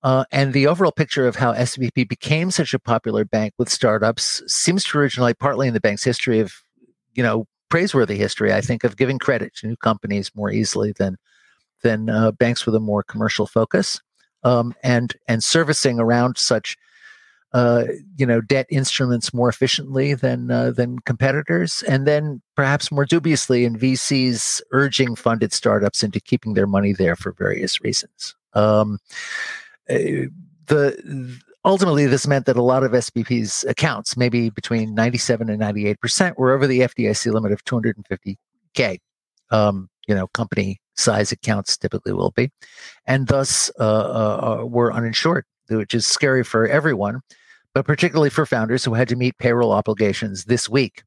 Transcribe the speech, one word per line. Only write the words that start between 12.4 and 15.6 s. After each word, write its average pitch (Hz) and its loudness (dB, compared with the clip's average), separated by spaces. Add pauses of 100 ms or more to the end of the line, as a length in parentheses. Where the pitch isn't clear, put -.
with 110 2
a 110 4
more 104 -2
commercial 107 -2
focus, - 0 (420)
um, 120 2 (100)
and, 120 2 (140)
and 113 0
servicing 151 2